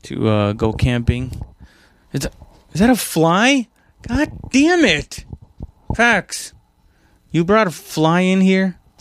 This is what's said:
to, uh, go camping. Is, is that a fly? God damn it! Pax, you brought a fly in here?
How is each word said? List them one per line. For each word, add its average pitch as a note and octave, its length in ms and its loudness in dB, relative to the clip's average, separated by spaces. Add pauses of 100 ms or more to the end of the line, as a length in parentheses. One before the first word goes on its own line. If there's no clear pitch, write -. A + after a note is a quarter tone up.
to, B2 240 -4
uh, G#2 260 0
go A2 180 -2
camping. B2 580 -2 (840)
Is, C#3 140 -6 (460)
is D3+ 80 -4
that A#3 100 4
a B3 60 4
fly? G3+ 720 0 (400)
God C4+ 240 -2 (180)
damn D#4+ 340 2
it! D#3 400 -2 (720)
Pax, - 580 -2 (760)
you E3 140 0
brought G3+ 240 2
a - 20 -4
fly D#3+ 500 0
in F#3 200 2
here? F#3+ 360 2 (240)